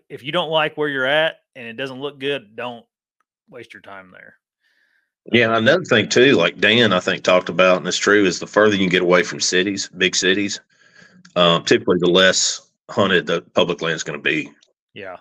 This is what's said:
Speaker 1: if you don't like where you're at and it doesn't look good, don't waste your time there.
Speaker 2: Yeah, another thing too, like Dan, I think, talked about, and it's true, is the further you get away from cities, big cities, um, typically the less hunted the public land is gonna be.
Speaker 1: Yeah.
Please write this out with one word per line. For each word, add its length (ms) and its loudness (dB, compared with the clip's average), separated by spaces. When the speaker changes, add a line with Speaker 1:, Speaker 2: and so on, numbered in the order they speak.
Speaker 1:
if 140 -18
you 100 -10
don't 180 -4
like 260 -2
where 120 -2
you're 180 -4
at 300 0
and 100 -18
it 100 -16
doesn't 240 -10
look 200 -12
good, 360 -8
don't 280 -12
waste 260 -20
your 80 -20
time 300 -20
there. 220 -20
Speaker 2:
Yeah, 240 2
another 280 2
thing 240 2
too, 260 4
like 240 0
Dan, 340 2
I 80 0
think, 220 -4
talked 280 2
about, 280 4
and 80 -8
it's 120 -4
true, 260 4
is 160 0
the 60 -10
further 300 2
you 120 0
get 140 0
away 200 4
from 180 -10
cities, 560 -2
big 200 -2
cities, 440 -2
um, 280 4
typically 360 0
the 100 2
less 600 2
hunted 360 0
the 160 -2
public 280 -2
land 140 -2
is 60 -8
gonna 160 -10
be. 320 -4
Speaker 1:
Yeah. 260 -16